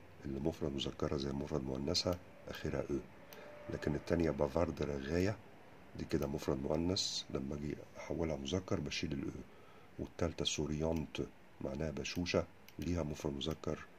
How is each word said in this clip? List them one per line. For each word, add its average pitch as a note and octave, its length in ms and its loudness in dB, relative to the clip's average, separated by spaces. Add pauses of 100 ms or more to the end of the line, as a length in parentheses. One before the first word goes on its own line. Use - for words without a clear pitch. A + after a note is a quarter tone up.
(260)
اللي C2+ 140 -4
مفرد D#2 340 0
مذكرة C#2+ 440 0
زي C#2 140 0
مفرد C#2+ 320 0
مؤنثة C#2+ 540 2 (300)
آخرها C#2+ 420 -2
أو. C#2+ 60 0 (800)
لكن D2 220 2
التانية E2 360 4
بافارد، D2+ 520 4
رغاية، D2 540 2 (600)
دي - 80 -4
كده C#2+ 220 4
مفرد C#2+ 360 2
مؤنث، E2+ 640 2
لما C#2 260 -2
أجي D2 200 -2 (220)
أحولها D#2+ 380 0
مذكر D#2+ 440 2
بشيل D2 340 0
الأو. - 280 -2 (580)
والتالتة - 460 -2
سوريونت، D2+ 760 2 (400)
معناها C#2+ 300 0
بشوشة، F2 540 2 (340)
ليها E2+ 240 2
مفرد D2 300 0
مذكر D2+ 520 -2 (140)